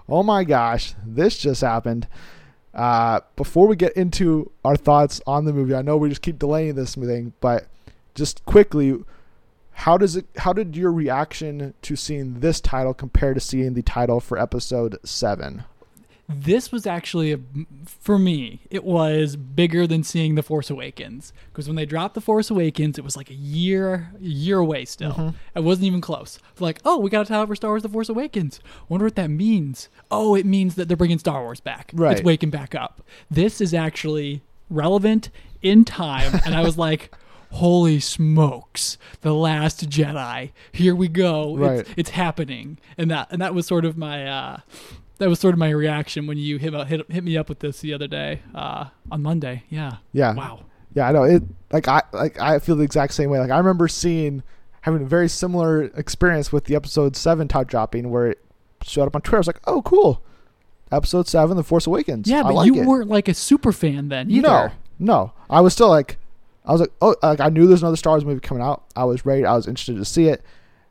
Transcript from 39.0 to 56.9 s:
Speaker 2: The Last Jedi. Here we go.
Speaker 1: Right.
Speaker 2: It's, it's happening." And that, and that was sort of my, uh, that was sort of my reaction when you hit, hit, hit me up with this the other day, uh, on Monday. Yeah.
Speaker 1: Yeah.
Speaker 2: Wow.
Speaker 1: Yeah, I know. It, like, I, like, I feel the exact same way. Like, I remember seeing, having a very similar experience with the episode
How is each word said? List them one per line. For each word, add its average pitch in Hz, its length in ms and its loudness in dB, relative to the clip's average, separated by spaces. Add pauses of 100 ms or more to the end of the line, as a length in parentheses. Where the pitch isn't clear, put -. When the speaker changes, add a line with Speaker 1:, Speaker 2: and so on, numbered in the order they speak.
Speaker 2:
The 156 120 0
Last 156 560 -2
Jedi. 139 600 -4 (220)
Here 180 200 4
we 180 140 0
go. 160 480 -2
Speaker 1:
Right. 139 240 2
Speaker 2:
It's, - 160 -10
it's 165 140 -4
happening." 151 720 -6 (180)
And 165 140 -2
that, 147 200 -6
and 180 100 -6
that 185 140 -4
was 170 100 -2
sort 170 200 0
of 160 120 -6
my, 147 300 -8
uh, 135 300 -10 (600)
that 196 120 0
was 170 100 2
sort 185 140 4
of 170 60 0
my 160 100 2
reaction 151 580 -4
when 151 100 -6
you 147 200 -4
hit, 156 160 -6 (140)
hit, 156 240 -6
hit 175 120 -4
me 165 140 -2
up 156 120 -4
with 147 100 -12
this 143 220 -8
the 151 120 -8
other 143 140 -8
day, 147 340 -8 (140)
uh, 139 300 -10 (260)
on 147 100 -6
Monday. 143 480 -6
Yeah. 151 280 -10 (160)
Speaker 1:
Yeah. 127 200 2
Speaker 2:
Wow. 117 320 -12 (280)
Speaker 1:
Yeah, 131 160 2
I - 20 2
know. 151 120 6
It, 170 200 6 (280)
like, 156 160 0
I, 139 140 4 (120)
like, 107 260 -4
I 147 200 2
feel 165 160 0
the 147 80 2
exact 139 300 0
same 143 160 0
way. 139 100 2
Like, 127 120 0
I 135 60 2
remember 180 300 4
seeing, 156 540 -2 (400)
having 160 220 0
a - 20 -4
very 170 240 2
similar 165 540 0 (120)
experience 156 560 0
with 147 140 0
the 147 100 0
episode 143 400 0